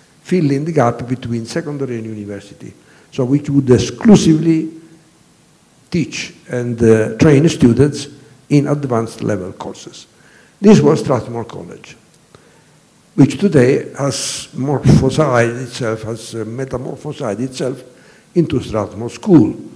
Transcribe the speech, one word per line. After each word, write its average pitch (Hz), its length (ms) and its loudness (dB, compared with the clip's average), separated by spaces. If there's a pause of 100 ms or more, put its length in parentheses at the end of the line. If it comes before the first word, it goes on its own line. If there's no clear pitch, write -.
(220)
filling 147 420 0
the 170 80 -6
gap 120 340 0
between 117 400 -8
secondary 139 520 -8
and 110 80 -10
university, 101 680 -14 (380)
so 123 140 -2
which 143 240 0
would 135 200 2
exclusively 160 1000 4 (1200)
teach - 420 -6 (160)
and, 120 320 -4
uh, 110 360 4
train 156 320 6
students 135 580 2 (400)
in 143 200 2
advanced 123 540 -4
level 98 300 -6
courses." - 560 -16 (540)
This 196 180 8
was 143 220 2
Strathmore 117 420 -4
College, - 540 -18 (1160)
which - 220 4
today 143 600 2
has - 580 -6
morphosized 131 1080 0
itself, 113 400 -8
has, 113 300 -12
uh, 113 120 -8
metamorphosized 123 960 -8
itself 131 420 -6 (520)
into 139 260 0
Strathmore 101 480 -6
School, 156 440 4 (220)